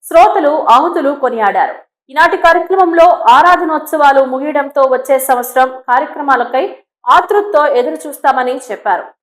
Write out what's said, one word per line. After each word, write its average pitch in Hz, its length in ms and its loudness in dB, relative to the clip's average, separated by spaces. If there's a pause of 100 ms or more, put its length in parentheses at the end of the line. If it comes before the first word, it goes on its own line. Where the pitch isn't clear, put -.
శ్రోతలు, 339 460 2 (220)
ఆహుతులు 302 360 0 (120)
కొనియాడారు. 202 520 -2 (360)
ఈనాటి 330 340 2
కార్యక్రమంలో 339 640 2 (280)
ఆరాధనోత్సవాలు 302 880 2 (100)
ముగియడంతో 277 480 -4 (140)
వచ్చే 262 200 -2 (120)
సంవత్సరం 254 420 0 (220)
కార్యక్రమాలకై 269 760 -2 (500)
ఆతృతతో 403 480 0 (160)
ఎదురు 311 260 -4
చూస్తామని 262 500 -2 (140)
చెప్పారు. 190 360 -4 (180)